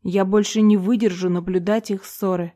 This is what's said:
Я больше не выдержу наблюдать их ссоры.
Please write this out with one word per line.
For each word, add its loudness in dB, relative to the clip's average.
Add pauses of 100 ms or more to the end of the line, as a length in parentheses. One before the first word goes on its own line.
Я 0
больше 0
не 6
выдержу 0
наблюдать -2
их -6
ссоры. -6